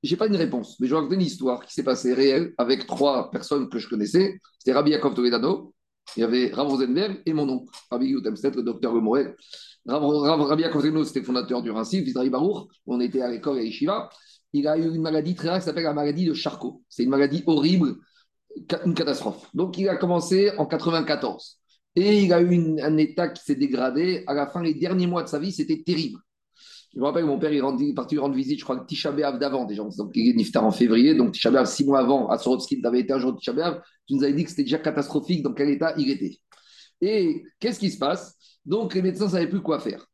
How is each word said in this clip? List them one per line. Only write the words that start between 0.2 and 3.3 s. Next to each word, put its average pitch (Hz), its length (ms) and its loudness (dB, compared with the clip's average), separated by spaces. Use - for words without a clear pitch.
une 208 100 2
réponse, 127 440 -2
mais 127 60 0
je 123 60 0
vais 156 40 2
raconter 156 200 0
une 190 60 2
histoire 127 420 -2
qui - 100 -20
s'est 143 80 -4
passée 127 320 0
réelle 139 440 2
avec 123 280 2
trois 135 440 0